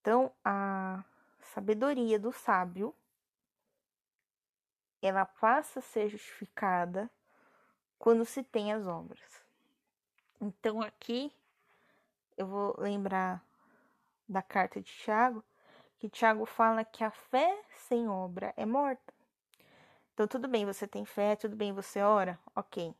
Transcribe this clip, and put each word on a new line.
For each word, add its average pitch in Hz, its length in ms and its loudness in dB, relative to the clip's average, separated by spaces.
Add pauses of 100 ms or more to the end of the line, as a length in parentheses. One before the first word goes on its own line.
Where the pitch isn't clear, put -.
Então, 247 320 4 (120)
a 196 600 -2 (500)
sabedoria 220 640 2
do 220 140 -2
sábio, 190 600 0 (2000)
ela 190 240 2
passa 254 540 2
a 254 40 -10
ser 214 260 -2
justificada 190 1000 -4 (920)
quando 233 240 6
se 262 180 -8
tem 208 300 -2
as 214 120 -4
obras. 170 380 -8 (1160)
Então, 214 420 -4
aqui, 240 500 -6 (1040)
eu 190 120 -6
vou 202 300 -2
lembrar 190 600 -2 (880)
da 190 140 -2
carta 190 380 -2
de 190 120 -16
Tiago, 220 520 0 (560)
que 214 80 -10
Tiago 220 380 2
fala 226 380 4
que - 200 -6
a 214 80 -2
fé 349 520 0 (220)
sem 233 220 0
obra 185 480 -4
é 214 100 -4
morta. 262 480 0 (1000)
Então, 214 140 2
tudo 254 220 -4
bem, 220 180 0
você 196 180 -6
tem 202 200 -8
fé, 208 320 0
tudo 214 180 -6
bem, 208 180 -4
você 196 300 -4
ora, 196 380 4 (160)
ok. 170 440 -6